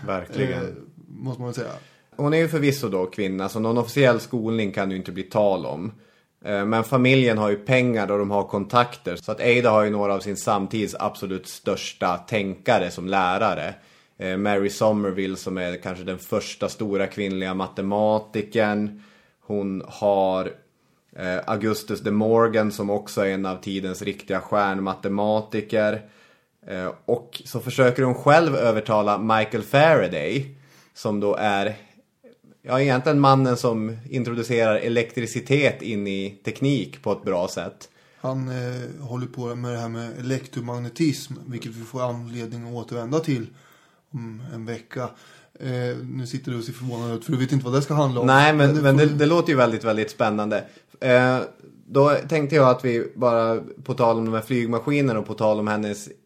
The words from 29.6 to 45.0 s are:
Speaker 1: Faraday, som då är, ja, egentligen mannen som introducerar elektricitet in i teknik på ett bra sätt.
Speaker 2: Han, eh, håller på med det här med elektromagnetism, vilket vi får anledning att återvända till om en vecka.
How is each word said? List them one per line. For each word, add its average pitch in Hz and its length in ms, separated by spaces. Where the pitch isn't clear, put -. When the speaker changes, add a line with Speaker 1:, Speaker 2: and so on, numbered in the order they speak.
Speaker 1:
Faraday, 117 960
som 104 260
då 101 140
är, 101 420
ja, 127 180
egentligen 139 400
mannen 135 360
som 113 400
introducerar 117 640
elektricitet 120 1080
in 104 240
i 98 380
teknik 131 580
på 104 100
ett 98 120
bra 92 240
sätt. - 400
Speaker 2:
Han, 131 280
eh, 123 580
håller 123 200
på 120 280
med 123 180
det 117 60
här 117 100
med 117 300
elektromagnetism, 127 1160
vilket 120 280
vi 113 100
får 127 180
anledning 117 640
att 120 60
återvända 120 460
till 131 260
om 117 300
en 113 120
vecka. 117 420